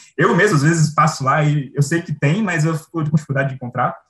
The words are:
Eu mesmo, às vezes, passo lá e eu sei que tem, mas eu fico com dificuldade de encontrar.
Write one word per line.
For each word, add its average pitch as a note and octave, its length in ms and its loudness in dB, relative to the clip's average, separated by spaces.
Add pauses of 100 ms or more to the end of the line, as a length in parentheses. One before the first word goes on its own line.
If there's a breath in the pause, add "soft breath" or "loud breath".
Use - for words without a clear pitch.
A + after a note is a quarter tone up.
(160 loud breath)
Eu G3+ 180 2
mesmo, F3+ 220 4
às C3+ 60 2
vezes, D#3+ 320 2
passo D#3 280 0
lá D3 220 0
e D3 300 -2
eu C#3+ 80 0
sei D#3+ 180 0
que D#3+ 180 -8
tem, E3 240 0
mas E3+ 220 0
eu D#3+ 100 0
fico D#3 300 -6
com D3+ 120 -2
dificuldade C#3 340 -2
de C3 60 -10
encontrar. B2 380 -4 (160)